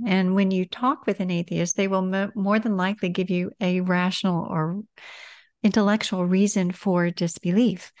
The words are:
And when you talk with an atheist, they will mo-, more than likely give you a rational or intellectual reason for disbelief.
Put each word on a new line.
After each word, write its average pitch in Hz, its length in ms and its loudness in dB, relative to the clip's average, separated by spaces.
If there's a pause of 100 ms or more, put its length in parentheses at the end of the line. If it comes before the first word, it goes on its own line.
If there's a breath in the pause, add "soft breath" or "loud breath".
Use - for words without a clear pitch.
And 185 300 2
when 196 160 2
you 185 140 0
talk - 400 -4
with 196 140 -2
an 185 120 -2
atheist, 170 440 -2
they 196 140 0
will 190 140 0
mo-, 196 300 -2
more 202 260 2
than 220 180 -2
likely 185 320 -2
give 180 200 -2
you 180 300 -2
a 180 220 0
rational 180 640 0
or 170 360 -2 (840 loud breath)
intellectual 202 600 2
reason 185 460 2
for 175 380 0
disbelief. 175 920 0